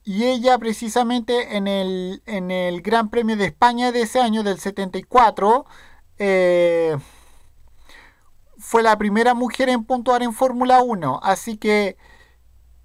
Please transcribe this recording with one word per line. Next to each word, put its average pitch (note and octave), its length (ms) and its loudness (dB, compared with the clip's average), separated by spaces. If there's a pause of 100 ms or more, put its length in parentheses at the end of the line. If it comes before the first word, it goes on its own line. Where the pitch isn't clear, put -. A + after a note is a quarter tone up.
y G3+ 180 -2
ella B3+ 340 2
precisamente A#3 1000 -2
en G3 100 -2
el, F#3 580 -6
en F#3+ 240 -6
el F3+ 320 -4
Gran A3 280 -2
Premio A3+ 260 -2
de G3+ 120 -2
España A#3+ 440 0
de A#3+ 120 0
ese B3+ 180 0
año, A3 220 0
del G3 140 -2
setenta G3 400 -8
y F#3+ 60 -8
cuatro, A3+ 640 2 (520)
eh, F3 800 2 (1600)
fue A3+ 260 0
la G#3+ 140 4
primera G#3+ 360 2
mujer B3 340 -2
en B3 160 0
puntuar B3 400 -2
en A#3 80 -4
Fórmula B3+ 500 2
uno. F3+ 400 -2
Así G#3+ 360 -2
que G#3 400 0 (880)